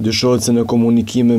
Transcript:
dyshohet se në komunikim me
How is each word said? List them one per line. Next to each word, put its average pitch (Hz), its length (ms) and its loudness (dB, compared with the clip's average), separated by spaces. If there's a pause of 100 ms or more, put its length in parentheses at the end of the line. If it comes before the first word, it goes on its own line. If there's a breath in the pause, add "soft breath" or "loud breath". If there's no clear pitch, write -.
dyshohet 117 400 -2
se 123 80 -2
në 117 160 0
komunikim 117 640 0
me 117 60 2